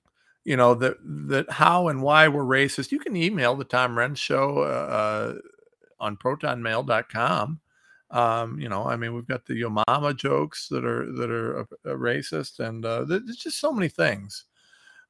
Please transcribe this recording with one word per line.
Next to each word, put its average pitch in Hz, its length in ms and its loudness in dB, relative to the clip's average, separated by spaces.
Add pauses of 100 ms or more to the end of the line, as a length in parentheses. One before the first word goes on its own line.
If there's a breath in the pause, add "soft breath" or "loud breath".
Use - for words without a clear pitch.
(440)
you 139 140 0
know, 123 180 8
that, 127 260 0
that 143 480 -2
how 175 380 4
and 135 160 -2
why 151 240 8
we're 143 160 0
racist. 131 480 0
You 294 80 0
can 254 160 -6
email 165 400 2
the 139 80 -6
Tom 127 320 0
Renz 127 220 0
Show, 139 420 0
uh, 143 40 4 (280)
uh, 107 420 -2 (680)
on 107 160 -6
proton 131 440 -4
mail 113 220 -2
dot 117 240 0
com. 127 540 -2 (500 soft breath)
Um, 117 480 0
you 135 80 -8
know, 104 180 -4
I 123 120 -2
mean, 117 180 -6
we've 120 100 -10
got 127 200 -6
the 127 100 -6
Yo 117 140 -2 (180)
Mama 143 260 2
jokes 139 540 -2
that 131 160 -4
are, 117 300 -2
that 120 180 -4
are, 117 280 -4
uh, 123 40 -6 (220)
uh, 143 80 -4
racist, 135 680 -4
and, 113 260 -6
uh, 117 200 -2
th-, 175 180 0
there's 247 140 -12
just - 240 -8
so 302 100 0
many 202 160 0
things, 101 560 -2 (680 soft breath)